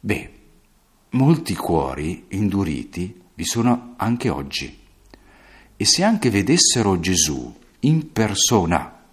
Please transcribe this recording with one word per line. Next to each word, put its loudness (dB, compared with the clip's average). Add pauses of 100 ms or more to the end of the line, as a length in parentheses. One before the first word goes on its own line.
Beh, -4 (760)
molti 2
cuori -2
induriti -4 (120)
vi -8
sono 0
anche -2
oggi, -8 (1000)
e -2
se 2
anche 2
vedessero 2
Gesù -2 (260)
in 2
persona 0